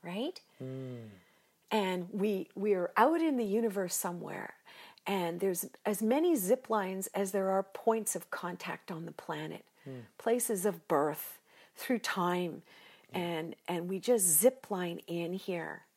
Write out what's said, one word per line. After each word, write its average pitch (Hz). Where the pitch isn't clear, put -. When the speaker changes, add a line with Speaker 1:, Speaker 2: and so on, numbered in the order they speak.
Speaker 1:
right? 208
Speaker 2:
Mm. 131
Speaker 1:
And 185
we, 202
we're 196
out 311
in 320
the 240
universe 202
somewhere, -
and 175
there's 185
as 208
many 302
zip 240
lines 190
as 190
there 190
are 190
points 220
of -
contact 175
on 165
the 160
planet, 156
Speaker 2:
Hmm. 131
Speaker 1:
places 226
of 180
birth 151
through 247
time, 175
Speaker 2:
Yeah. 185
Speaker 1:
and, 165
and 175
we 190
just 233
zip 202
line 180
in 170
here 175